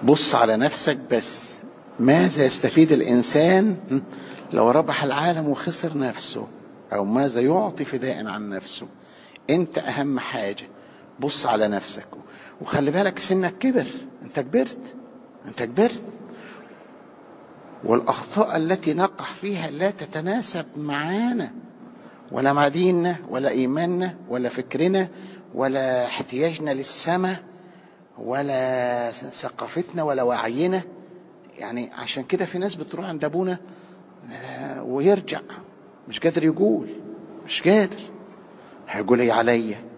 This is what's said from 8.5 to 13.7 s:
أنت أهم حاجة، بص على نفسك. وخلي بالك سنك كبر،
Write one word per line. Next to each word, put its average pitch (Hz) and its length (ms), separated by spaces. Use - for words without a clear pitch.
أنت 165 280
أهم 139 400
حاجة، 104 500
بص 143 260
على 107 220
نفسك. 101 380
وخلي 143 300
بالك 190 280
سنك 185 400
كبر، 247 280